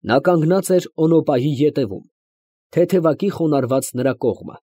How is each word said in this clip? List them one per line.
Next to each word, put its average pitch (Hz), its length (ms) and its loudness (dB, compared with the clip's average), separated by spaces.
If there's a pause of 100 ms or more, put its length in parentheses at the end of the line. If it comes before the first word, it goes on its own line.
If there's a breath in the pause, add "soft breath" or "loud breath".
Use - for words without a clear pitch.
Նա 123 140 2
կանգնած 175 500 2
էր 180 260 2
Օնոպայի 151 600 2
ետևում, 127 500 -2 (680)
թեթևակի 170 580 0
խոնարհված 135 600 -2
նրա 127 240 -2
կողմը - 500 -6